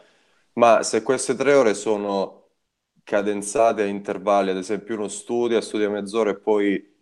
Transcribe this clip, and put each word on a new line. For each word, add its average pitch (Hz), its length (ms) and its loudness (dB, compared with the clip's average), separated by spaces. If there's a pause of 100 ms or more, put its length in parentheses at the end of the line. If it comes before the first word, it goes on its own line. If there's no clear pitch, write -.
(540)
ma 117 280 6
se 110 200 -2
queste 131 340 -2
tre 139 180 2
ore 117 200 4
sono 101 680 -4 (640)
cadenzate 104 760 0
a 101 40 0
intervalli, 101 640 -2
ad 92 60 -2
esempio 98 400 -6
uno 104 120 -6
studia, 117 520 -2
studia 104 300 -2
mezz'ora 104 400 -2
e 95 80 -2
poi 101 640 0